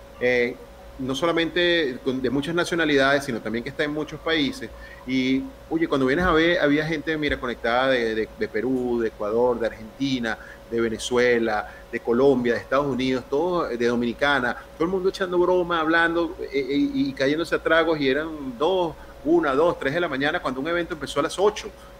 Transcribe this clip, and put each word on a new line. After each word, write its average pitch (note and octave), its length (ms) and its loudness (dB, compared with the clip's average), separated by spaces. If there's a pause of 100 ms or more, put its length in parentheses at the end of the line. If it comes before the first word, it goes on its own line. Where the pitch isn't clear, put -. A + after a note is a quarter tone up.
(200)
eh, B2 360 2 (440)
no C3 160 -4
solamente E3 880 0
con, C3 180 -2
de B2 80 0
muchas C#3+ 240 -2
nacionalidades, D3 720 2
sino A2+ 160 -4
también A#2 220 -4
que G#2+ 60 -10
está D#3 140 -4
en D3 100 -2
muchos D3+ 260 -8
países. C#3 500 -2 (380)
Y, C3 360 0 (260)
oye, E3 180 0
cuando C3+ 180 0
vienes D#3+ 200 2
a F3+ 60 4
ver, E3 280 4
había D3 260 2
gente, D#3 320 -4
mira, C#3 220 -2
conectada A#2+ 500 0
de, A#2 260 2
de, G#2+ 220 -2
de G#2+ 100 -2
Perú, B2 540 0
de A2 80 2
Ecuador, A#2+ 500 0
de A2+ 80 0
Argentina, A#2 720 -4 (320)
de A#2 120 0
Venezuela, A2+ 840 2 (240)
de A#2 80 -4
Colombia, B2 540 4
de G#2+ 60 -2
Estados C#3 280 0
Unidos, C3 420 0
todo, E3 380 0
de A#2+ 200 -2
Dominicana, A#2+ 680 0 (220)
todo D#3+ 80 0
el F#3 60 -2
mundo F#3+ 180 0
echando F3+ 300 -2
broma, F3 400 2
hablando, E3 600 2
eh, - 140 -6
eh, C3+ 120 -2 (280)
y C3+ 200 0
cayéndose D#3 420 0
a D3+ 80 0
tragos, D#3+ 360 4
y C3+ 100 2
eran C#3+ 480 -2
dos, E3+ 360 0 (320)
una, D#3+ 300 4
dos, E3 240 4
tres - 160 -2
de F3 40 0
la F3 80 0
mañana D3 340 -2
cuando C3 200 -4
un D#3 60 -6
evento E3+ 260 -2
empezó C#3+ 260 -6
a D3 40 2
las D#3 160 -4
ocho. G3 300 2 (300)